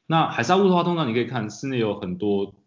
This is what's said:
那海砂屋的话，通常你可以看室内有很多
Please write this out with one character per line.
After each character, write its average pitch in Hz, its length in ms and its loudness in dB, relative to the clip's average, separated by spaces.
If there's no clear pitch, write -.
那 160 220 2
海 117 140 -4
砂 180 160 2
屋 202 100 6
的 185 60 4
话， 170 80 4
通 175 140 0
常 151 120 0
你 113 60 0
可 120 40 0
以 120 60 2
看 117 240 -6
室 - 180 -10
内 131 120 -4
有 104 200 0
很 90 200 -6
多 101 360 -2